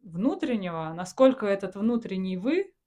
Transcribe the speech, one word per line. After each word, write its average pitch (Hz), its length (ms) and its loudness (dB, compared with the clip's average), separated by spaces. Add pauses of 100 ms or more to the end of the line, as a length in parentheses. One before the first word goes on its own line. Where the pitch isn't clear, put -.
внутреннего, 185 920 -2
насколько 220 520 4
этот 196 280 -2
внутренний 196 640 -2
вы 302 360 0 (120)